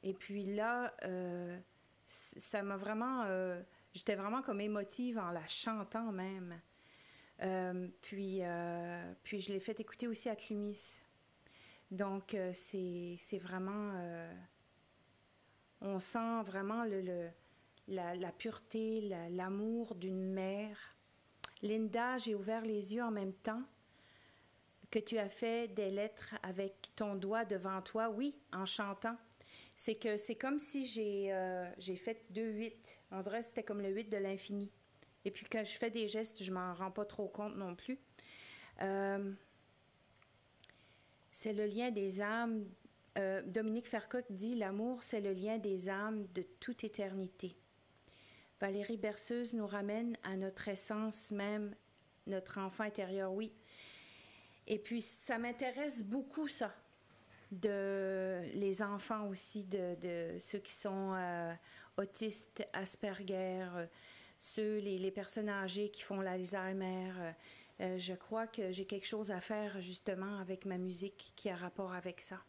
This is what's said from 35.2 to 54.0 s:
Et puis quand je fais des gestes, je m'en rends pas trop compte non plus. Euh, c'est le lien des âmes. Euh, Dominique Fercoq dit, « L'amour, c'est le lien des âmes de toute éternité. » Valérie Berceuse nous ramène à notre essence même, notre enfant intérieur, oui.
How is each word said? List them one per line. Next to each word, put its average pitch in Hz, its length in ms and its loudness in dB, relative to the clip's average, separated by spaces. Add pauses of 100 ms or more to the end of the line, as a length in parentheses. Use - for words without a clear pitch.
Et 202 60 2
puis - 180 -10
quand 220 160 2
je - 140 -4
fais 233 100 4
des 220 200 2
gestes, 220 340 -2
je 185 100 -2
m'en 180 220 0
rends 185 160 -2
pas 208 140 0
trop 208 240 -2
compte 208 280 -4
non 185 200 -2
plus. 254 200 -4 (840)
Euh, 196 500 2 (2000)
c'est - 220 0
le 208 120 4
lien 226 280 2
des 196 280 2
âmes. 220 460 2 (520)
Euh, 190 240 4
Dominique 220 440 2
Fercoq 240 440 0
dit, « 208 260 0
L'amour, 220 480 2
c'est 220 160 2
le 202 120 4
lien 208 260 2
des 190 300 2
âmes 208 460 2
de 185 80 0 (160)
toute - 240 -4
éternité. » 190 760 -2 (1040)
Valérie 202 360 0
Berceuse 226 580 0
nous 214 120 2
ramène 208 580 2
à 190 120 0
notre 190 320 0
essence 214 640 0
même, 208 440 0 (520)
notre 190 320 -2
enfant 190 260 0
intérieur, 190 480 0
oui. 214 200 -2 (1120)